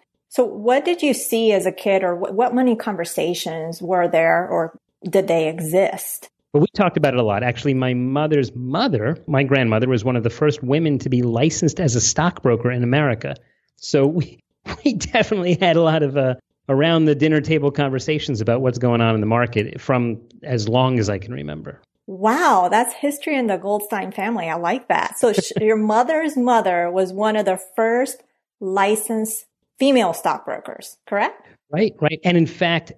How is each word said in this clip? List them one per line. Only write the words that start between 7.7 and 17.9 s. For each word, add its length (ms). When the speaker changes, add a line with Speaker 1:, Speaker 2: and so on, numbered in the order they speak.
Speaker 2:
my 220
mother's 600
mother, 600
my 160
grandmother, 460
was 160
one 120
of 60
the 60
first 340
women 360
to 100
be 140
licensed 580
as 160
a 40
stockbroker 720
in 120
America. 520
So 300
we, 320
<laughs> 240
we 80
definitely 600
had 220
a 60
lot 200
of, 160
uh, 160
around 380
the 80
dinner 260
table 300
conversations 720